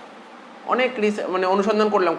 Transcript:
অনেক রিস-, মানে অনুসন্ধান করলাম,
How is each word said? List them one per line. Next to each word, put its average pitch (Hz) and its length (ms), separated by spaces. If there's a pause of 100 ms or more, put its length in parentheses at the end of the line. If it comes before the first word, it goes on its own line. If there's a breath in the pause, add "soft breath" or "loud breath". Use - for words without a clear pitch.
(680)
অনেক 247 240 (120)
রিস-, 208 260
মানে 185 180
অনুসন্ধান 208 480
করলাম, 180 240